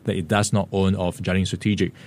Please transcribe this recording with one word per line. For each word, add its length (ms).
that 140
it 100
does 240
not 200
own 240
of 260
Jardine 240
Strategic. 480